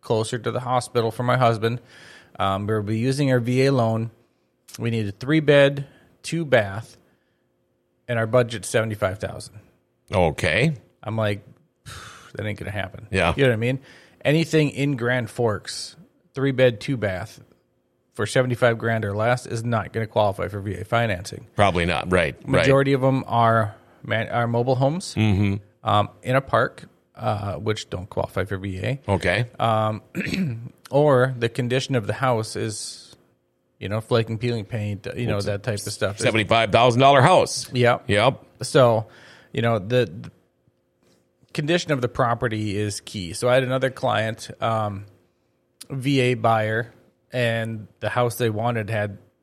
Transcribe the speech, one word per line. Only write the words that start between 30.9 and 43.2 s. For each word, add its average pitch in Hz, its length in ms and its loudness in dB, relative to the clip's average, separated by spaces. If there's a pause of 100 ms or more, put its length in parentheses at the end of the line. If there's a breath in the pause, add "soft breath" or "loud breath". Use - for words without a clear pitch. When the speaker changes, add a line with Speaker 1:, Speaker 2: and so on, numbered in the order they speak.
Speaker 1:
or 135 480 4
the 139 80 0
condition 131 480 -2
of 110 100 0
the 104 80 -4
house 113 440 -2
is, - 580 -8 (640)
you 107 80 -8
know, 107 140 -4
flake 113 280 0
and 110 100 -4
peeling 117 260 -4
paint, 104 500 -6
you 120 100 -4
know, 110 120 0
Speaker 2:
It's 98 80 -4
Speaker 1:
that 101 180 -4
type 113 120 -4
of 101 180 -8
stuff. 98 260 -4
Speaker 2:
seventy-five 113 520 2
thousand 117 280 6
dollar 135 220 8
house. 156 500 4
Speaker 1:
Yep. 120 360 2
Speaker 2:
Yep. 117 360 2 (200)
Speaker 1:
So, 117 440 4 (460 loud breath)
you 113 80 -2
know, 117 180 0
the, 117 260 0 (160)
the - 100 -16 (1200)
condition 160 380 0
of 135 100 0
the 120 60 -2
property 110 720 -2
is 104 240 -4
key. 87 320 -10